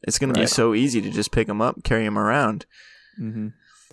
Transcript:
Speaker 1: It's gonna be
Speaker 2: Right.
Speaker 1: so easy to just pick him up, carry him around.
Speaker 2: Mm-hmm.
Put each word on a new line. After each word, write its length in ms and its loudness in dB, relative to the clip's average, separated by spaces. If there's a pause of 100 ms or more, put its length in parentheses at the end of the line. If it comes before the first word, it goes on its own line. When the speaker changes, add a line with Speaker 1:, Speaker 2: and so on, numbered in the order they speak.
Speaker 1:
It's 140 -2
gonna 160 0
be 80 2
Speaker 2:
Right. 80 2
Speaker 1:
so 240 4
easy 280 2
to 100 -4
just 200 -2
pick 160 2
him 140 -2
up, 220 -2
carry 220 2
him 120 -2
around. 480 0 (560)
Speaker 2:
Mm-hmm. 280 -8 (440)